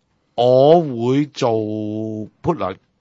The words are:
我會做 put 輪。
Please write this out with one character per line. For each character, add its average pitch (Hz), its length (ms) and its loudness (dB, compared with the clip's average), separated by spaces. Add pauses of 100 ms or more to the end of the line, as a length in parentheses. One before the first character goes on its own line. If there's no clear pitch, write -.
(360)
我 131 460 6
會 135 460 -2
做 127 240 -4
put 107 1040 -6
輪。 98 180 -8 (260)